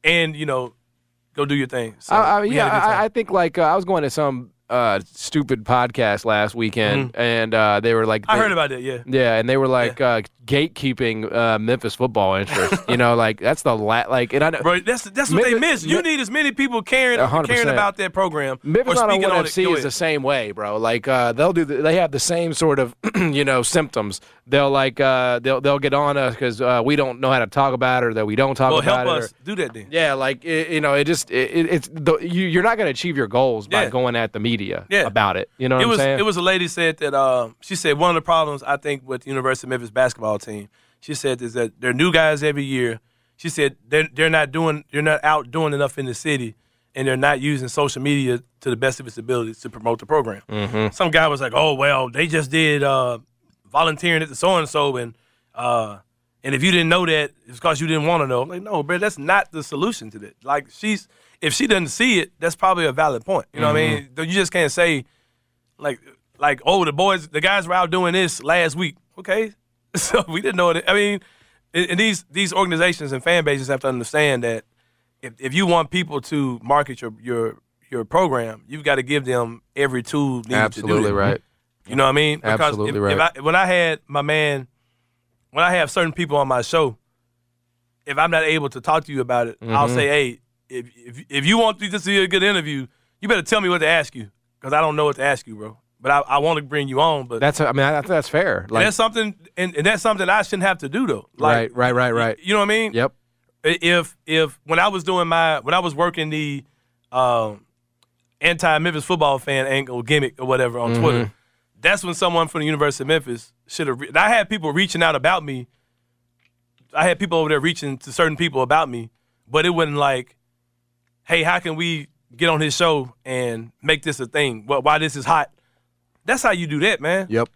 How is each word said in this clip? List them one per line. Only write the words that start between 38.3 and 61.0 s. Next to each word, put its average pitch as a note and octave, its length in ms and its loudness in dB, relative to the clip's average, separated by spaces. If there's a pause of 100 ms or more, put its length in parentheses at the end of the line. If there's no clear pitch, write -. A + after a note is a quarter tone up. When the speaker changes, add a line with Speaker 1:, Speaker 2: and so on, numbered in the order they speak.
Speaker 1:
I C#3+ 140 -2
think, C#3 280 -6
with B2+ 220 -8
University C3 400 -2
of B2+ 40 -10
Memphis A#2+ 200 -4
basketball A2+ 480 0
team, G#2 300 -12 (320)
she D3+ 140 -10
said, C3 280 -4
is A#2 120 -8
that A#2 260 -4
they're B2+ 140 0
new E3 180 2
guys D#3 300 4
every C#3+ 220 -2
year. B2 360 -2 (360)
She E3 120 -10
said C#3+ 280 -2 (120)
they're, D#3 240 0
they're D#3 180 2
not D3+ 220 2
doing, D#3 400 -2
they're C#3+ 100 -2
not D3+ 220 2
out D3+ 260 2
doing D3+ 220 -2
enough C#3+ 260 -2
in C#3 80 -6
the A#2+ 80 -6
city, B2+ 400 -4 (400)
and C3+ 140 -4
they're C3 80 2
not C#3 240 2
using C3+ 280 -2
social C3+ 340 -2
media C3+ 380 0 (200)
to C3 100 -4
the A#2 60 0
best C3 240 -2
of C3 60 -14
its A2+ 120 -16
ability A2+ 360 -4
to - 160 -14
promote A2+ 280 -2
the - 80 -18
program. A2+ 420 -2
Speaker 2:
Mm-hmm. G#2+ 440 -2
Speaker 1:
Some F3 180 -2
guy D#3+ 180 4
was C#3+ 120 -2
like, B2+ 140 -4
"Oh, D3+ 200 4
well, C3+ 360 2
they D3 160 -2
just D3+ 240 -2
did, D3+ 320 2
uh, B2+ 360 0 (520)
volunteering D#3+ 520 0
at D#3 60 -6
the C3+ 60 -16
so-and-so, D3+ 600 0
and, A#2+ 200 -8 (380)
uh, A2+ 440 -2 (460)
and C3+ 100 -2
if C3 80 0
you F#3 80 4
didn't E3+ 200 2
know F3+ 160 0
that, D3+ 240 0 (160)
it's A#2+ 140 -20
'cause D#3 200 0
you E3 60 -4
didn't D#3 200 0
wanna E3 200 2
know." B2+ 160 0
I'm D3 60 -6
like, F3+ 140 -12
"No, G3+ 200 -4
bro, E3+ 160 -4
that's G#3 200 -4
not F#3 340 0
the D#3 100 -10
solution D3+ 480 -6
to G#2+ 100 -20
that." G#2 140 -20 (100)
Like, C#3 260 -4
she's, G#3+ 380 -6 (320)